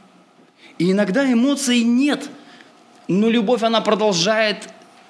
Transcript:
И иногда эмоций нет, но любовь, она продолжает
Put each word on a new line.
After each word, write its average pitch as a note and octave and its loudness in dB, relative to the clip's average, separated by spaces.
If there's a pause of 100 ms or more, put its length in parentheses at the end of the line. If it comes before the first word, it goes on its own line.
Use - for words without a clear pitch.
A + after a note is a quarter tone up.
(800)
И F3 2
иногда G3+ 0
эмоций B3 0
нет, B3 0 (760)
но G3+ 0
любовь, A3+ 0
она A3+ 0
продолжает G#3 0 (420)